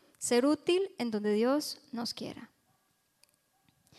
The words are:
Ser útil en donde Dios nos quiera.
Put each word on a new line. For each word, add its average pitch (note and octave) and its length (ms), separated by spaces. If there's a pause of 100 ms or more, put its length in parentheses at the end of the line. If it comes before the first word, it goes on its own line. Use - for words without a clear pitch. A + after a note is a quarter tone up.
(180)
Ser A#3+ 280
útil F4+ 520
en A#3+ 140
donde G#3 220
Dios B3+ 460 (120)
nos A3+ 240
quiera. - 340 (1500)